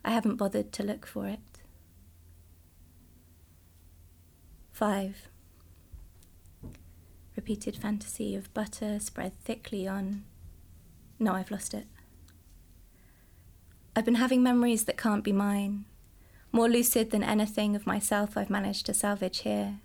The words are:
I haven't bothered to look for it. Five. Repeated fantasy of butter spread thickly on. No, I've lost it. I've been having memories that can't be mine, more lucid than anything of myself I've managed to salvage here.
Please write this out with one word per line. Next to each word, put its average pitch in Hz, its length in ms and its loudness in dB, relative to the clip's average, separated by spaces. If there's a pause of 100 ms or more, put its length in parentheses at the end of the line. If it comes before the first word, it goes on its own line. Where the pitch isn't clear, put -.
I 220 80 0
haven't 220 240 2
bothered 208 380 -2
to 202 100 -4
look 208 220 -6
for 202 200 -8
it. 202 140 -8 (3250)
Five. 196 580 -2 (2000)
Repeated 208 400 -6
fantasy 214 600 -4
of 196 180 -10
butter 208 460 -4
spread - 320 -6 (100)
thickly 202 460 -6
on. 196 360 -4 (920)
No, 208 140 4
I've 185 180 -2
lost 196 240 -6
it. 208 120 -8 (2000)
I've 226 80 2
been 240 120 6
having 254 260 4
memories 240 420 6
that - 120 -2
can't 208 280 2
be 208 80 2
mine, 202 520 0 (680)
more 233 160 6
lucid 233 420 4
than 208 140 2
anything 214 500 2
of 202 120 -4
myself 208 500 0
I've 202 120 -2
managed 202 380 -2
to 208 80 -2
salvage 196 460 -2
here. 208 440 -2